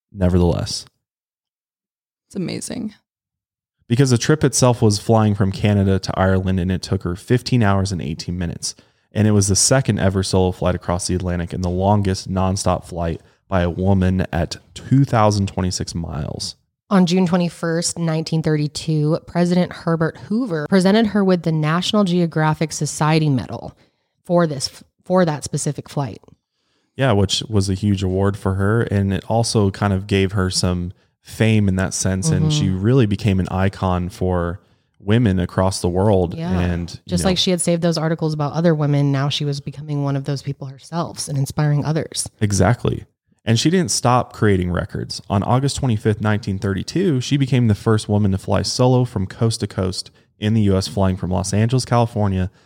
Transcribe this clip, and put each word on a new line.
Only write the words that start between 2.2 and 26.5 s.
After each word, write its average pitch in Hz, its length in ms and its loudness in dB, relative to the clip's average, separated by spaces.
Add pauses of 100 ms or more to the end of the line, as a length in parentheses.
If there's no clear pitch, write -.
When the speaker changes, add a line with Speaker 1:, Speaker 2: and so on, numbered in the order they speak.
Speaker 2:
It's - 80 -12
amazing. 175 580 -8 (960)
Speaker 1:
Because 127 220 4
the 120 80 4
trip 151 260 0
itself 123 360 2
was 104 200 4
flying 107 340 2
from 101 180 0
Canada 98 460 2
to - 200 -6
Ireland, 92 420 2
and 90 100 0
it 90 120 -2
took 95 200 -4
her 87 140 -4
fifteen 123 460 0
hours 98 300 2
and 85 80 -4
eighteen 82 380 -6
minutes. - 360 -6 (400)
And 107 140 2
it 107 40 4
was 101 160 4
the 95 80 2
second 131 420 2
ever 95 240 2
solo 92 300 2
flight 90 220 -2
across 87 320 -4
the 90 80 -2
Atlantic 87 380 -4
and 85 100 -6
the 90 60 -2
longest 95 640 0
nonstop 92 560 -2
flight 85 340 -6 (280)
by 95 120 0
a 87 80 2
woman 92 640 2
at 82 240 -4 (160)
two - 320 2
thousand 104 440 2
twenty-six 92 460 -4
miles. - 600 -8 (340)
Speaker 3:
On 185 160 4
June 180 220 2
twenty-first, 170 720 -2
nineteen 160 440 -2
thirty-two, 151 840 0
President 175 460 0
Herbert 165 440 -2
Hoover 202 540 -4
presented 196 380 4
her 202 140 0
with 185 200 2
the 160 100 -2
National 165 520 0
Geographic 160 680 0
Society 156 560 0
Medal - 480 -4 (480)
for 175 220 2
this, 139 360 -6 (220)
for 185 220 2
that 151 180 -4
specific - 460 -6
flight. 135 300 -6 (760)